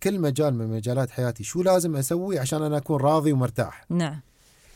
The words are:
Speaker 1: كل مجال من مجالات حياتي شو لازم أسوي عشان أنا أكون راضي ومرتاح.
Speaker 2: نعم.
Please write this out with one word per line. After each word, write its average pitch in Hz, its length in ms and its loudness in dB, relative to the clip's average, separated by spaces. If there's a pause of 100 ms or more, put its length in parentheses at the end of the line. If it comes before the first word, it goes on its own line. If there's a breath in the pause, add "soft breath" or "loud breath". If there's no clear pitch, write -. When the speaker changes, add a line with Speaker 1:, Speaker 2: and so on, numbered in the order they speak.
Speaker 1:
كل 202 160 0
مجال 147 340 2
من 113 140 -2
مجالات 120 420 -2
حياتي 120 340 -4
شو 170 180 -4
لازم 175 340 4
أسوي 170 440 -2
عشان 156 240 -2
أنا 151 140 0
أكون 143 240 0
راضي 151 300 4
ومرتاح. 123 580 -2
Speaker 2:
نعم. 156 320 -2 (540 soft breath)